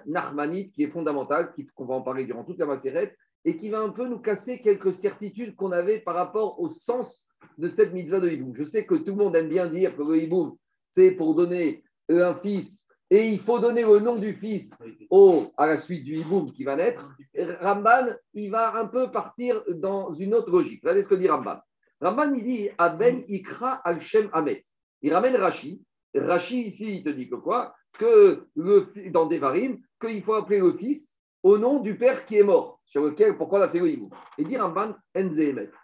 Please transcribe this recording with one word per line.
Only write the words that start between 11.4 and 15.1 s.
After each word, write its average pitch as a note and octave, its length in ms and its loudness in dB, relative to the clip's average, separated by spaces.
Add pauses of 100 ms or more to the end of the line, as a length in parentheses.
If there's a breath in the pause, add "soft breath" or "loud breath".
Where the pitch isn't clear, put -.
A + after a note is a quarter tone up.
un F3 280 4
fils, G3+ 420 -6 (320)
et A3 180 6
il G#3 120 -2
faut A#3 180 0
donner A#3 240 2
le G#3+ 160 8
nom A#3 180 0
du G#3 160 -4
fils - 460 -10 (320)